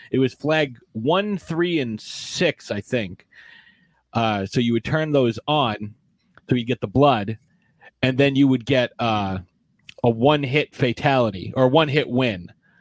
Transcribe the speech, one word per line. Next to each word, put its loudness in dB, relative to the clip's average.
It 0
was 0
flag -2
one, -2
three, -2
and -4
six, -6
I -6
think. -6
Uh, 0
so -2
you 0
would -2
turn -2
those 2
on -2
so 2
you 0
get -4
the -4
blood, 2
and 2
then 4
you 6
would 0
get, 0
uh, -2
a 4
one-hit 0
fatality 0
or 6
one-hit 2
win. -2